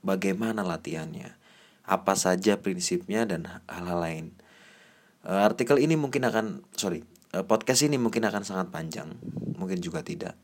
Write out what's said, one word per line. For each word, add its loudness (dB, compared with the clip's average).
Bagaimana 0
latihannya? -6
Apa 4
saja 4
prinsipnya -2
dan -4
hal-hal -4
lain? -4
Eh, 2
artikel 6
ini 4
mungkin 0
akan, -2
sorry, -2
eh, 0
podcast 4
ini 4
mungkin 2
akan -4
sangat -4
panjang, -8
mungkin -4
juga -6
tidak. -8